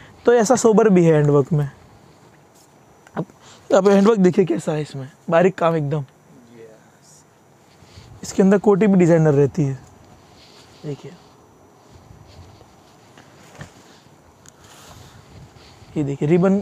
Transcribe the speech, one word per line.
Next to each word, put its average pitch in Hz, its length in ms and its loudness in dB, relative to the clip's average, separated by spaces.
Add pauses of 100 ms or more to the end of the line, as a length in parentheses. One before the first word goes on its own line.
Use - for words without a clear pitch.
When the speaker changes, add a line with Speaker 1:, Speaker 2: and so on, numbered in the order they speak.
(260)
Speaker 1:
तो 240 60 4
ऐसा 240 240 2
sober 220 320 2
भी 180 160 2
है 160 100 4
handwork 147 380 0
में। 147 180 -4 (1500)
अब, 180 80 -8 (460)
अब 196 180 2
handwork 202 300 2
देखिए 185 260 2
कैसा 175 280 -6
है 151 100 -6
इसमें, 135 260 -14 (220)
बारीक 175 240 0
काम 165 220 -2
एकदम। 151 220 -6
Speaker 2:
यस। - 1300 -20 (1000)
Speaker 1:
इसके - 200 -4
अंदर 190 160 2
कोटी 202 280 0
भी 196 120 2
designer 160 340 2
रहती 143 300 0
है, 135 160 -6 (1080)
देखिए। 143 280 -16 (4000)
ये 156 80 -6
देखिए, 139 240 -6
ribbon 190 340 0